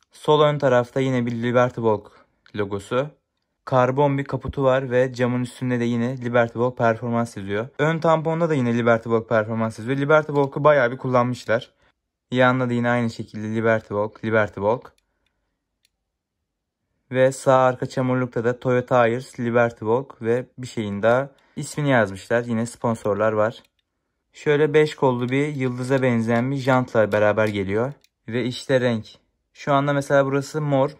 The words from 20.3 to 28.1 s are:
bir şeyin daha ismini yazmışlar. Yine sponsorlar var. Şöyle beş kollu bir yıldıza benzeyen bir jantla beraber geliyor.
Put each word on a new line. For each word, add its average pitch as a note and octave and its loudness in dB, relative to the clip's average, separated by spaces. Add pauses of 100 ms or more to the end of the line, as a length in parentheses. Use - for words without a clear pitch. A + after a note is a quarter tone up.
bir B2+ -12
şeyin G2+ -6
daha B2 2 (260)
ismini D3 -4
yazmışlar. A#2 0
Yine A#2 -4
sponsorlar A2 -2
var. G#2+ -2 (720)
Şöyle D3 0
beş D3+ 4
kollu B2 0
bir C#3 0
yıldıza C3 -2
benzeyen A#2+ 0
bir C#3+ -4
jantla B2 2
beraber G#2 2
geliyor. G#2 -2 (340)